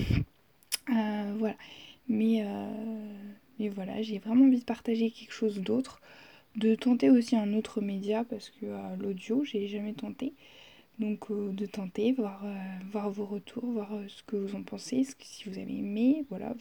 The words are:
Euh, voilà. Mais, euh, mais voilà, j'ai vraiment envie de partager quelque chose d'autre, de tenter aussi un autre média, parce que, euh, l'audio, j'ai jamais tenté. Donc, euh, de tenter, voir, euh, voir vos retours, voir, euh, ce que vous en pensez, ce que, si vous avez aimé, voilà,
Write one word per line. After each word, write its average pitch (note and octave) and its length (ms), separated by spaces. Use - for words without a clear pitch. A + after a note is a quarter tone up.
Euh, G#3 500
voilà. G#3+ 180
Mais, A3 360
euh, G#3 680
mais G#3+ 100
voilà, G3 340
j'ai A3 160
vraiment A#3+ 280
envie B3+ 120
de A#3+ 60
partager A3+ 460
quelque - 220
chose G#3 280
d'autre, A3 400
de A3 180
tenter B3 360
aussi A#3+ 260
un G#3 160
autre G#3+ 300
média, G3+ 420
parce A3 260
que, - 140
euh, G3 320
l'audio, G3+ 480
j'ai G3+ 240
jamais G#3 240
tenté. G#3+ 400
Donc, G#3+ 320
euh, G3+ 220
de G3 140
tenter, G#3 460
voir, G3+ 320
euh, G3+ 100
voir G#3 200
vos G3+ 160
retours, G#3 380
voir, G#3+ 300
euh, G3+ 140
ce - 140
que - 140
vous G3 200
en G3 60
pensez, B3+ 420
ce C4+ 100
que, - 100
si - 240
vous F#3+ 100
avez F#3+ 200
aimé, A#3 500
voilà, G3+ 320